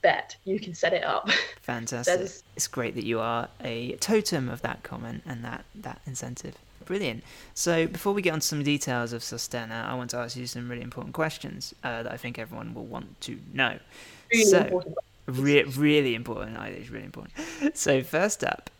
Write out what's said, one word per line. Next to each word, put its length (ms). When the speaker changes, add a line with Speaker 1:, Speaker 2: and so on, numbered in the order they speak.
Speaker 1:
bet 440
you 160
can 120
set 200
it 100
up. 260
<laughs> 320
Speaker 2:
Fantastic. 580
Speaker 1:
There's 240
Speaker 2:
It's 120
great 280
that 80
you 160
are 300
a 360
totem 500
of 140
that 220
comment 420
and 180
that, 220
that 300
incentive. 500
Brilliant. 380
So 340
before 260
we 80
get 120
on 60
to 80
some 160
details 500
of 100
Sostena, 600
I 100
want 160
to 60
ask 200
you 100
some 220
really 140
important 300
questions, 600
uh, 200
that 80
I 60
think 200
everyone 360
will 120
want 360
to 180
know. 260
Speaker 1:
Really 140
Speaker 2:
So, 140
Speaker 1:
important. 360
Speaker 2:
re-, 360
really 520
important. 420
I 100
think 140
it's 100
really 140
important. 280
So 260
first 400
up 260